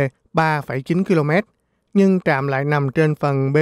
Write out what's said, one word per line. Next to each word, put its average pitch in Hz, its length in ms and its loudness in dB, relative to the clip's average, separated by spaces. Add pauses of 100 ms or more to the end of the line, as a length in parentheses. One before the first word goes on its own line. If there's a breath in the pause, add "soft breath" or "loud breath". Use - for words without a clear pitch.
(340)
ba 156 280 0
phẩy 131 200 -8
chín 175 220 -2
ki-lô-mét, 165 420 0 (480)
nhưng 190 260 4
trạm 143 280 -2
lại 139 180 -2
nằm 143 260 0
trên 156 240 0
phần 139 380 -2
B 147 80 -2